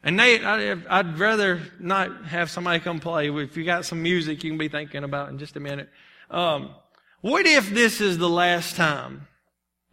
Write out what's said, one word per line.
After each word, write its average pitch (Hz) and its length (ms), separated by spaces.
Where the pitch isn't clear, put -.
And 165 140
Nate, 233 260
I, 208 320
I'd 180 300
rather 202 420
not 185 460
have 170 240
somebody 175 300
come 170 200
play. 156 300
If 147 260
you 165 80
got 170 220
some 165 160
music 160 420
you 160 80
can 156 60
be 156 100
thinking 147 380
about 143 240
in 139 80
just 147 180
a 147 60
minute. 139 280
Um, 151 460
what 330 240
if 277 240
this 226 320
is 185 160
the 175 120
last 175 460
time 139 520